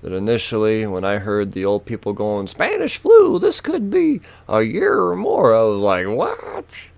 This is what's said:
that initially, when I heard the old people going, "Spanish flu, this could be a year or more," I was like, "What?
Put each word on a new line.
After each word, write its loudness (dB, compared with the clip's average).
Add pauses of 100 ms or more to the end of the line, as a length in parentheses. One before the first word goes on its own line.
that -10
initially, 0
when -4
I -2
heard -2
the -6
old 0
people -8
going, -4
"Spanish -4
flu, 6
this 0
could -4
be 0 (300)
a 2
year 0
or 0
more," 2
I 4
was 0
like, 0
"What? -8